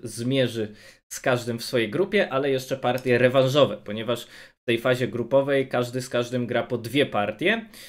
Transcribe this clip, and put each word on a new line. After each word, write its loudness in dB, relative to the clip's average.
zmierzy -2
z -10
każdym -2
w -10
swojej 0
grupie, 0
ale 0
jeszcze -2
partie 2
rewanżowe, 4
ponieważ -6
w -20
tej 2
fazie 0
grupowej 2
każdy -2
z -12
każdym -2
gra 0
po -4
dwie 2
partie, -2